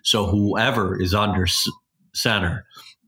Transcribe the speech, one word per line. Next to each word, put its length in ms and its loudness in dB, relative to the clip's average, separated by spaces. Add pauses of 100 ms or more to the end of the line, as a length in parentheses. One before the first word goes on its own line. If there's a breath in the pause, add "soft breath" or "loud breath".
So 220 0
whoever 720 0
is 140 0
under 300 2
s-, 260 0 (460)
center 500 -2 (420 loud breath)